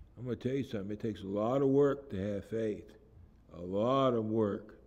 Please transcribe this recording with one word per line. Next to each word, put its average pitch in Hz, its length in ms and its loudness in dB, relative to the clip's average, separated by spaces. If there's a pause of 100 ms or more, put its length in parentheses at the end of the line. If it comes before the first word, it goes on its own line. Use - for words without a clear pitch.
(160)
I'm 110 60 -14
gonna 120 140 -4
tell 123 160 -2
you 139 100 0
something. 104 300 -6
It 107 80 -8
takes 101 220 -4
a 98 40 -8
lot 107 340 2
of 139 60 4
work 135 440 4
to 101 240 -2
have 101 100 -6
faith. 110 480 -4 (640)
A 85 60 -10
lot 120 500 2
of 113 140 0
work 107 600 0